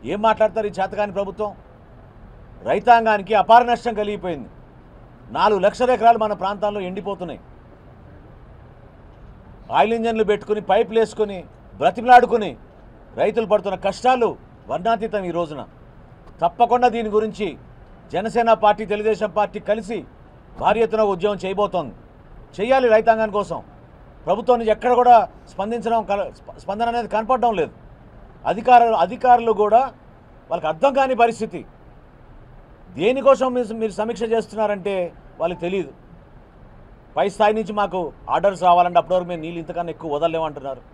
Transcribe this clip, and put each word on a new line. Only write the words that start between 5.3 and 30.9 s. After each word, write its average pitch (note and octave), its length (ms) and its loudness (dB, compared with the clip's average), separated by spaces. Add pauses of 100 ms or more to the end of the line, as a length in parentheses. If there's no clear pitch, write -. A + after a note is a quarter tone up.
నాలుగు G3 300 2
లక్షల A#3+ 300 0
ఎకరాలు A3+ 260 4
మన G#3 200 -2
ప్రాంతాల్లో G3+ 460 -4
ఎండిపోతున్నాయి. F#3 520 -10 (2250)
ఆయిల్ G#3 200 4
ఇంజన్లు A3+ 340 -2
పెట్టుకుని, G#3 300 -2 (100)
పైపులు G#3+ 300 2
వేసుకుని, G#3+ 380 -2 (420)
బ్రతిమలాడుకుని A3 680 4 (720)
రైతులు G#3+ 320 0
పడుతున్న G3 240 -2 (100)
కష్టాలు A#3 420 0 (420)
వర్ణాతీతం G3+ 600 -4
ఈ - 80 -8
రోజున. D3+ 220 -6 (840)
తప్పకుండా A#3+ 540 2
దీని A3 200 -4
గురించి G#3 320 -2 (640)
జనసేన A3+ 380 0 (120)
పార్టీ, G#3 280 2
తెలుగుదేశం G#3 460 -2
పార్టీ G#3 220 -4 (100)
కలిసి G#3+ 280 -4 (600)
భారీ G3+ 240 2
ఎత్తున A3 180 0 (120)
ఉద్యమం G3 300 -2
చేయబోతోంది. F#3 500 -4 (600)
చెయ్యాలి B3 400 2
రైతాంగం A3 440 2
కోసం. E3+ 200 -6 (680)
ప్రభుత్వం A3 320 2
నుంచి A3 160 0
ఎక్కడ A#3 260 0
కూడా A#3+ 160 8 (360)
స్పందించడం A3+ 480 -4 (100)
కల-, G3 280 -2
స్ప-, - 240 -20
స్పందన G#3 300 -4
అనేది A#3 220 -4
కనపడడం A3+ 460 0
లేదు. D3 120 -2 (720)
అధికారులు, A#3 600 4
అధికారులు A#3 480 2 (100)
కూడా G#3+ 180 4 (720)
వాళ్ళకి D#3+ 200 -4
అర్థం A3+ 280 0